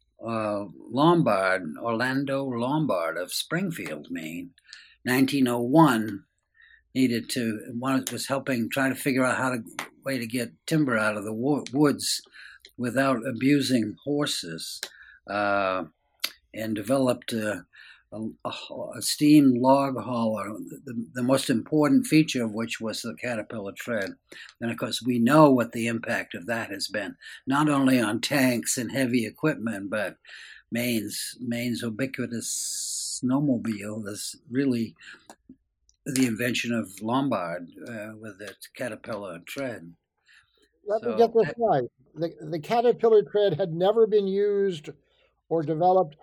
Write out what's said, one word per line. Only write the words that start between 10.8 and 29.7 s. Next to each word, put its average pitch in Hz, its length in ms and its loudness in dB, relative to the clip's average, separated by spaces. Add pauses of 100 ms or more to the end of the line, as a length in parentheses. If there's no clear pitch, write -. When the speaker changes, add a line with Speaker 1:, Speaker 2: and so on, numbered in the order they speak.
Speaker 1:
out 107 200 0
of 101 80 -6
the 110 80 -6
wo-, 131 400 0
woods 143 480 2 (560)
without 123 500 0
abusing 123 760 2
horses, 143 800 -4 (460)
uh, 101 560 0 (720)
and 110 220 -4
developed 123 580 0
a, 104 320 -4 (480)
a, 110 140 -8 (180)
a, 120 60 -4 (460)
a 110 40 -10
steam 147 540 6
log 131 420 4
hauler, 110 560 -2 (320)
the, 113 200 -8 (100)
the 123 80 -4
most 135 260 2
important 139 560 4
feature 151 380 2
of 110 100 -4
which 113 260 -6
was 110 220 -8
the 117 180 -8
caterpillar 107 540 -8
tread. 101 380 -6 (500)
And 117 100 -4
of 113 60 -8
course, 117 240 -6
we 120 180 0
know 147 300 8
what 120 240 4
the 117 140 -4
impact 110 460 -4
of 92 120 -12
that 110 260 -6
has 95 160 -8
been, 95 300 -8 (280)
not 143 220 2
only 135 320 4
on 113 220 0
tanks 127 560 0
and 117 140 -6
heavy 120 340 0
equipment, 107 640 -4